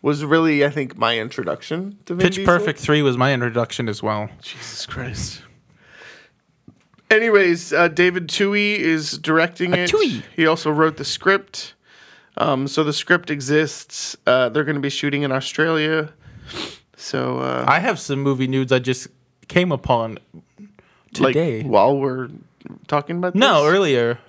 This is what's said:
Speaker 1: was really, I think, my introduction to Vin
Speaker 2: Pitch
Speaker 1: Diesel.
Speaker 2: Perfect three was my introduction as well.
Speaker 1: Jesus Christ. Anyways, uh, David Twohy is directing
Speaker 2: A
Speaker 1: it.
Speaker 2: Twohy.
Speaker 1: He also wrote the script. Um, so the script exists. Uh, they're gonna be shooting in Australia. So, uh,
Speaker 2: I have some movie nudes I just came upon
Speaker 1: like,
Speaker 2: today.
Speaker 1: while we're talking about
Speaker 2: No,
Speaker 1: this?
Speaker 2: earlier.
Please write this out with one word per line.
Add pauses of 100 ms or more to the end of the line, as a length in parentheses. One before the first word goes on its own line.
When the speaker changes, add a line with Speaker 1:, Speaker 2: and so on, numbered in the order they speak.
Speaker 1:
was
really,
I
think,
my
introduction
to
Vin
Speaker 2:
Pitch
Speaker 1:
Diesel.
Speaker 2:
Perfect
three
was
my
introduction
as
well. (120)
Speaker 1:
Jesus
Christ. (1700)
Anyways,
uh,
David
Twohy
is
directing
Speaker 2:
A
Speaker 1:
it.
Speaker 2:
Twohy. (100)
Speaker 1:
He
also
wrote
the
script. (640)
Um,
so
the
script
exists. (100)
Uh,
they're
gonna
be
shooting
in
Australia. (840)
So,
uh,
Speaker 2:
I
have
some
movie
nudes
I
just (400)
came
upon (1000)
Speaker 1:
like,
Speaker 2:
today.
Speaker 1:
while
we're (580)
talking
about
Speaker 2:
No,
Speaker 1:
this?
Speaker 2:
earlier. (120)